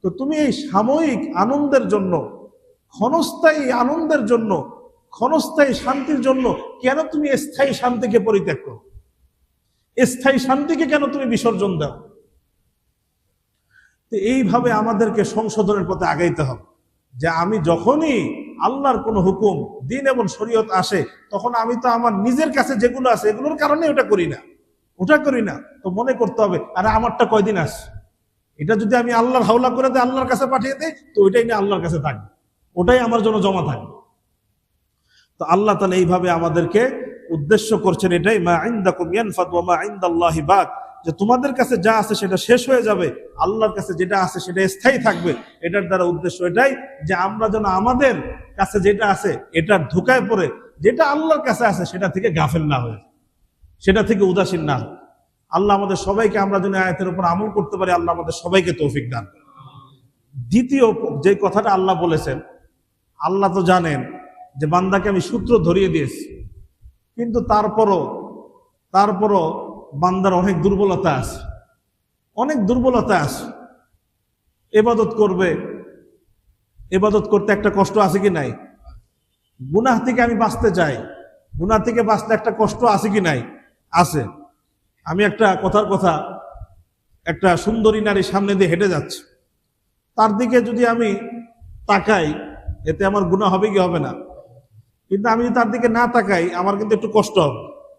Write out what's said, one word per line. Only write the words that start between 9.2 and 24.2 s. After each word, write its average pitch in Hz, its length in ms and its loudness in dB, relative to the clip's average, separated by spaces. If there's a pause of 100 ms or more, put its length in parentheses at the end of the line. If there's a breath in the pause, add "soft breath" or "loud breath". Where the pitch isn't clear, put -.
স্থায়ী 269 340 0
শান্তিকে 294 460 -2
কেন 285 260 0
তুমি 277 140 -6
বিসর্জন 202 540 -2
দাও? 143 120 -4 (2250 soft breath)
তো 226 60 -6
এইভাবে 240 540 0
আমাদেরকে 214 540 0
সংশোধনের 208 600 -2
পথে 180 180 -2
আগাইতে 160 360 0
হবে, 127 220 -4 (520)
যে 139 120 -4
আমি 175 300 0
যখনই 214 600 2 (440)
আল্লাহর 254 420 0
কোনো 214 180 0
হুকুম, 170 680 0
দ্বীন 269 200 -2
এবং 240 200 0
শরীয়ত 220 440 -2
আসে, 185 320 0 (280)
তখন 208 220 -4
আমি 233 280 0
তো 254 80 0
আমার 233 240 2
নিজের 254 380 0
কাছে 277 240 0
যেগুলো 247 340 0
আছে 214 200 2
এগুলোর 277 280 -2
কারণে 294 320 2
ওটা 269 140 2
করি 190 240 2